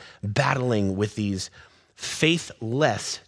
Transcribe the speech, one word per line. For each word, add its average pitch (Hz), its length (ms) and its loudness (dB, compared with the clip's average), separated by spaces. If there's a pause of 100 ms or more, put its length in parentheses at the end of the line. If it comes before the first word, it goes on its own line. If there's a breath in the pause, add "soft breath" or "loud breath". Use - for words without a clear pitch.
(240 loud breath)
battling 117 720 2
with 104 200 0
these 101 340 -2 (460 loud breath)
faithless 135 1300 -2